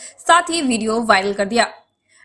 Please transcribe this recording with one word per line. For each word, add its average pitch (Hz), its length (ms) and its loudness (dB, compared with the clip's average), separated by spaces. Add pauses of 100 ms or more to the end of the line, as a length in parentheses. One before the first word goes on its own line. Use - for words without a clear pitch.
(180)
साथ 339 320 2
ही 330 120 -4
वीडियो 226 400 -2
वायरल 202 300 2
कर 202 120 -4
दिया। 214 220 0 (580)